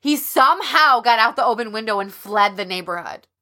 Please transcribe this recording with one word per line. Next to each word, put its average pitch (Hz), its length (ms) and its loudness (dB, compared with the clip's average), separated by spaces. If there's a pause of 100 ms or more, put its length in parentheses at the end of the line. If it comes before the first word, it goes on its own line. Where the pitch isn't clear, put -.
he 294 160 0
somehow 294 840 2
got 233 200 4
out 233 160 2
the 262 80 0
open 226 280 -2
window 220 280 -4
and 196 120 -8
fled 202 440 0
the 202 80 -6
neighborhood. 175 640 -10 (140)